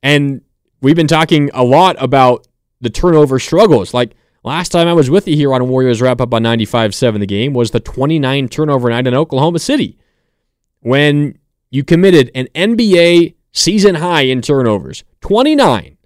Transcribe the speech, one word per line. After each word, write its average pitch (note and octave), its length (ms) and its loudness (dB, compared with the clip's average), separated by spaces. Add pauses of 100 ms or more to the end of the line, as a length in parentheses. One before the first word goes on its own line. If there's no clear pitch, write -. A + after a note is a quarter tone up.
And C#3+ 380 0 (400)
we've C#3+ 160 2
been E3 100 0
talking D#3 480 0
a B2+ 80 0
lot D#3 380 2
about B2+ 460 2 (340)
the A#2+ 100 -6
turnover D3+ 500 2
struggles. D#3+ 520 0
Like, B2 220 -4 (300)
last D#3+ 240 -6
time E3+ 180 0
I E3+ 60 0
was D3 180 2
with F#3+ 160 0
you E3 80 -2
here C#3+ 180 0
on B2+ 160 -2
Warriors B2+ 320 0
Wrap B2+ 200 0
Up B2 120 -2
on A2+ 120 0
ninety-five A2+ 500 -2
seven A2 260 -2
The G#2 60 -4
Game G#2 260 -4
was A#2+ 200 -2
the A#2 80 -2
twenty-nine C3+ 680 -4
turnover C#3 400 -2
night B2 200 -2
in B2 60 -2
Oklahoma D3+ 440 -2
City, B3 400 -4 (800)
when D3 640 0 (300)
you C#3 120 -4
committed E3+ 540 4
an C3 180 -6
N G#3+ 220 -2
B G#3 240 2
A E3+ 340 4 (160)
season G3 460 0
high E3 260 -2
in C3 200 -2
turnovers. G#2+ 600 -2 (180)
Twenty-nine. A3+ 840 0